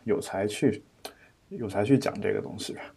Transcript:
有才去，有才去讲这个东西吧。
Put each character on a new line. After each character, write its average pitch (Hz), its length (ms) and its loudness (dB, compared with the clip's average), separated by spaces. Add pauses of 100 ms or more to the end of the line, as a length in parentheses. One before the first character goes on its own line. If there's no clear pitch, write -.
有 92 180 2
才 95 240 -2
去， - 380 0 (680)
有 135 180 -6
才 104 160 0
去 131 140 6
讲 - 240 2
这 101 100 0
个 - 80 0
东 78 200 -8
西 - 140 -8
吧。 - 80 -12 (160)